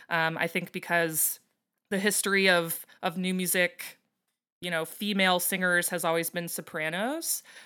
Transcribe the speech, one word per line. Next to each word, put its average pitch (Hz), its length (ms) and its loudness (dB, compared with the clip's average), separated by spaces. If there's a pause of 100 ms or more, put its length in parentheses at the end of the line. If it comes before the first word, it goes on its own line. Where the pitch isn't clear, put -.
Um, 165 300 0
I 170 80 0
think 170 240 -4
because 170 680 0 (500)
the 196 80 0
history 196 500 2
of, 170 380 2 (160)
of 175 160 -2
new 185 160 0
music, 180 640 -2 (640)
you 175 100 -8
know, 160 140 0
female 190 560 2
singers 180 480 0
has 180 160 -4
always 165 260 0
been 175 160 -6
sopranos. 180 960 -4 (240)